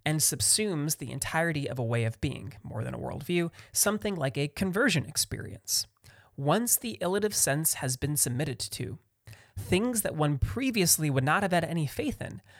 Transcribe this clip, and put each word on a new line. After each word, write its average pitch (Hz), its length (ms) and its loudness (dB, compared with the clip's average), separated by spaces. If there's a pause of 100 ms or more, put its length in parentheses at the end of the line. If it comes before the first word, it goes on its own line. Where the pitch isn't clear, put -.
and 156 160 2
subsumes 156 760 2
the 123 140 -10
entirety 156 560 0
of 123 100 -6
a 123 60 0
way 117 200 2
of 113 160 -2
being, 131 420 -4
more 117 220 -6
than 127 100 -6
a 123 40 -6
worldview, 170 520 -2 (220)
something 208 420 0
like 139 220 -2
a 143 120 0
conversion 190 580 2
experience. - 800 -4 (500)
Once 175 400 2
the 226 240 -4
illative 202 340 0
sense - 400 2
has 127 220 -2
been 147 200 -2
submitted 131 420 0
to, - 400 -8 (600)
things 220 440 2
that 160 140 -2
one 147 200 4
previously 196 720 2
would 131 160 2
not 170 180 2
have 180 100 0
had 175 120 2
any 156 220 0
faith - 340 -4
in - 220 -10 (180)